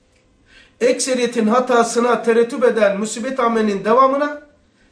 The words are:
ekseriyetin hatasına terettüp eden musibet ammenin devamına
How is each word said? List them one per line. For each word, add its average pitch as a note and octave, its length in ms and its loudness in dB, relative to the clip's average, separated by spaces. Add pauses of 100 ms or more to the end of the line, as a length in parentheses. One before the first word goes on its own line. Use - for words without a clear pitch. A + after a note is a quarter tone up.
(800)
ekseriyetin A#3+ 640 0
hatasına A#3 760 0
terettüp A#3 420 0
eden G#3+ 340 2
musibet B3 420 -6
ammenin A3 440 -2
devamına C4 580 0 (500)